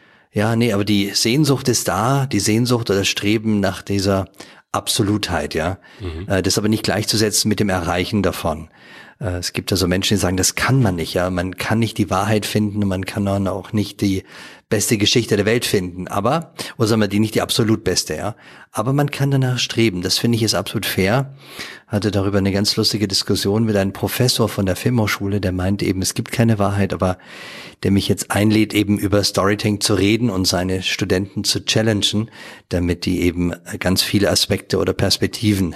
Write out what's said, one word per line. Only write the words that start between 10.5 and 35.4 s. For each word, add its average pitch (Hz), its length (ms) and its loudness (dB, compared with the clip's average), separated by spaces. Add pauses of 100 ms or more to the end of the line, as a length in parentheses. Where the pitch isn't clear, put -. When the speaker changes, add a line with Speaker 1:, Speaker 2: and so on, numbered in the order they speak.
Speaker 1:
kann 135 260 2
man 101 140 2
nicht, 82 200 -4
ja. 92 160 0
Man 90 260 -4
kann - 240 0
nicht 110 180 -2
die 98 120 0
Wahrheit 104 360 0
finden 104 380 0
und 98 40 0
man 95 160 -2
kann 101 200 -4
dann 98 240 0
auch 92 240 -6
nicht 104 300 -2
die 95 200 0 (460)
beste 107 300 0
Geschichte 110 360 2
der 101 120 2
Welt 120 180 2
finden, 90 420 -2
aber, 123 480 -2 (240)
oder 113 80 2
sagen 110 140 4
wir, 104 80 2
die, 101 100 0
nicht 107 160 2
die 101 80 2
absolut 107 400 2
beste, 87 320 -2
ja. 95 220 -6 (340)
Aber 113 220 -2
man 143 180 2
kann 139 220 0
danach 127 260 2
streben. 113 420 0
Das 90 180 0
finde 120 180 2
ich 110 80 2
ist 98 100 0
absolut 92 320 -4
fair. 117 480 0 (540)
Hatte 104 240 0
darüber 101 260 2
eine 98 140 2
ganz 98 240 0
lustige 104 320 0
Diskussion 101 560 0
mit 110 100 2
einem 98 180 2
Professor 120 560 0
von 101 180 -2
der 104 100 0
Filmhochschule, 104 640 0
der 92 100 0
meinte 92 340 0
eben, 92 180 0
es - 120 -4
gibt - 160 -6
keine 113 300 2
Wahrheit, 98 320 0
aber 92 260 -2 (640)
der 101 80 2
mich 98 160 2
jetzt - 240 -2
einlädt, 107 420 2
eben 104 240 2
über 98 280 2
Storytelling 101 560 0
zu - 140 0
reden 107 360 2
und 92 160 0
seine 92 380 -2
Studenten 98 580 -2
zu - 220 -2
challengen, 110 640 0 (380)
damit 87 380 -2
die 90 160 0
eben 87 300 0 (280)
ganz 92 220 0
viele 101 280 2
Aspekte 95 480 0
oder 92 140 2
Perspektiven 98 840 0